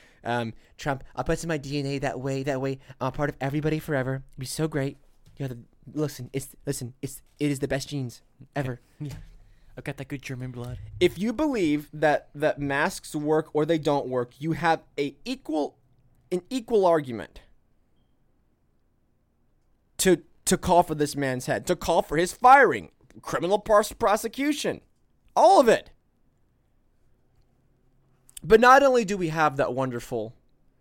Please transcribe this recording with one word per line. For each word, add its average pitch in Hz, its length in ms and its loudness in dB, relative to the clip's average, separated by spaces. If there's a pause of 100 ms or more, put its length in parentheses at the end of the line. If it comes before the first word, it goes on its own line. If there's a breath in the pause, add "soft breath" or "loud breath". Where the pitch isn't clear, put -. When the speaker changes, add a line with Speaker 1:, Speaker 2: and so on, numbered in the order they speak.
(240 soft breath)
Speaker 1:
um, 117 300 -4 (240 soft breath)
Trump, 135 260 -6 (120)
"I'll 127 80 -8
put 165 160 -2
some 165 100 -10
of 160 60 -2
my - 20 -4
D 139 220 -6
N 135 60 -6
A 139 140 -4
that 131 200 -6
way, 135 240 -6
that 135 180 -4
way 135 180 -6 (220 loud breath)
I'm 131 60 -2
a 127 40 -4
part 147 180 -4
of - 120 -10
everybody 151 380 -2
forever. 135 520 -4
It'd - 80 -20
be 131 60 -10
so 156 220 -4
great." 139 300 -4 (400)
You 139 100 -8
have 127 40 -8
to, 120 80 -14 (340)
listen, 143 400 -6
it's, - 220 -8 (100)
listen, 127 360 -8
it's, - 200 -12 (180)
it 147 100 0
is 135 100 -4
the 135 80 -4
best 139 220 -6
genes 135 320 -8 (340)
ever. 131 260 -6 (180)
Speaker 2:
Yeah. 143 140 -10 (640)
I've 127 80 -14
got 139 100 -10
that 135 140 -14
good 143 120 -10
German 127 300 -12
blood. 123 260 -12 (220)
Speaker 1:
If 175 180 2
you 214 140 -2
believe 214 640 0
that, 151 420 0
that 147 240 0
masks 143 560 -2
work 156 380 0
or 151 120 2
they 160 120 2
don't 143 300 0
work, 127 300 -4
you 160 140 -4
have 160 300 0 (180)
a 143 240 -2
equal, 285 540 -6 (520)
an 180 200 -2
equal 226 360 0
argument 127 540 0 (2500)
to, 180 240 2 (200)
to 185 140 2
call 175 260 4
for 156 120 -4
this 147 200 -2
man's 131 300 -4
head, 120 220 -4
to 180 100 0
call 175 240 0
for 147 160 -4
his 180 160 0
firing, 208 580 6 (300)
criminal 175 380 -2
pros-, 208 340 2
prosecution, 226 880 -2 (560)
all 330 240 8
of 226 80 6
it. 160 200 2 (2500)
But 214 160 8
not 254 240 10
only 247 220 4
do 196 120 -4
we 175 120 -2
have 151 260 2
that 127 180 0
wonderful, 120 600 -6 (480)